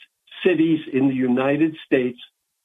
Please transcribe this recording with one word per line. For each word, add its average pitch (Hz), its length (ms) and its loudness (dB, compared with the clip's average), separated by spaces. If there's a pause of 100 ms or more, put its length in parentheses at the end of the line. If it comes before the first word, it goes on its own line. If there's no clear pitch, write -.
(440)
cities 160 340 2 (140)
in 135 160 2
the 135 60 -2
United 135 680 0
States 127 360 -2 (440)